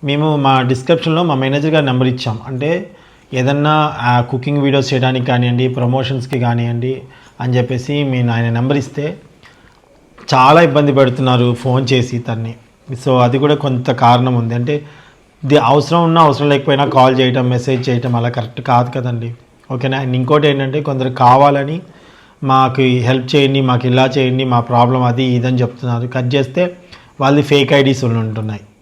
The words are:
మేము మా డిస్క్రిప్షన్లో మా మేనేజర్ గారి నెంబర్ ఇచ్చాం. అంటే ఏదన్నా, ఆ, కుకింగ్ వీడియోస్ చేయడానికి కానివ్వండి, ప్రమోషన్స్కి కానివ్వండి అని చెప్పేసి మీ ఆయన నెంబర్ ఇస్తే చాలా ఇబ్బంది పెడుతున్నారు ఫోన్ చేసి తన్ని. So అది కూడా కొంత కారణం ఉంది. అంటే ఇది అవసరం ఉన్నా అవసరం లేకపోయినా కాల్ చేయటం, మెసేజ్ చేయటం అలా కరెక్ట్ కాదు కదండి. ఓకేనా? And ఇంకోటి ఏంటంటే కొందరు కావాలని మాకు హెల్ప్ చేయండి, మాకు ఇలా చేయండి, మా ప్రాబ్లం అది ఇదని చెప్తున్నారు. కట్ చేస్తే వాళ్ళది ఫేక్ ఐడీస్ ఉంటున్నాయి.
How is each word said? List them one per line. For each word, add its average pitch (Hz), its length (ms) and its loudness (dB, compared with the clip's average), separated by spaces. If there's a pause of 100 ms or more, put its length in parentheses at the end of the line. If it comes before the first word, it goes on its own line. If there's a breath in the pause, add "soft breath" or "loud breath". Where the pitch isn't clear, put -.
మేము 151 320 0
మా 135 260 2
డిస్క్రిప్షన్లో 160 600 0
మా 165 120 0
మేనేజర్ 139 360 -2
గారి 156 160 2
నెంబర్ 127 220 0
ఇచ్చాం. 123 380 -6
అంటే 151 440 -6 (440 soft breath)
ఏదన్నా, 147 640 0
ఆ, 123 200 2
కుకింగ్ 139 420 -2
వీడియోస్ 139 320 0
చేయడానికి 127 320 -2
కానివ్వండి, 123 420 0
ప్రమోషన్స్కి 127 720 -4
కానివ్వండి 120 640 -4 (380 loud breath)
అని 123 160 -2
చెప్పేసి 127 480 -2
మీ 127 240 -2
ఆయన 117 220 -2
నెంబర్ 127 260 0
ఇస్తే 147 400 -6 (1160 soft breath)
చాలా 135 260 6
ఇబ్బంది 147 320 2
పెడుతున్నారు 127 640 2
ఫోన్ 127 380 -2
చేసి 123 260 -2
తన్ని. 113 360 -8 (380)
So 127 260 0
అది 123 200 2
కూడా 147 160 2
కొంత 131 360 -4
కారణం 123 440 2
ఉంది. 117 200 -2
అంటే 143 300 -4 (600 loud breath)
ఇది 143 140 4
అవసరం 147 460 2
ఉన్నా 165 180 4
అవసరం 147 260 2
లేకపోయినా 143 360 2
కాల్ 131 360 4
చేయటం, 127 300 0
మెసేజ్ 127 380 -2
చేయటం 120 280 -2
అలా 117 120 -2
కరెక్ట్ 120 320 -8
కాదు 123 300 2
కదండి. 117 440 -6 (380)
ఓకేనా? 135 300 -4
And 127 120 -4
ఇంకోటి 147 340 2
ఏంటంటే 139 320 -2
కొందరు 135 280 -4
కావాలని 139 720 2 (640 loud breath)
మాకు 131 380 2
హెల్ప్ 127 540 0
చేయండి, 139 240 2
మాకు 127 260 0
ఇలా 131 200 2 (120)
చేయండి, 131 260 0
మా 123 160 0
ప్రాబ్లం 123 420 2
అది 123 220 0
ఇదని 127 360 0
చెప్తున్నారు. 120 460 -4
కట్ 123 280 -4
చేస్తే 175 420 -2 (440 loud breath)
వాళ్ళది 143 220 2
ఫేక్ 143 300 2
ఐడీస్ 135 320 2
ఉంటున్నాయి. 110 560 -4 (220)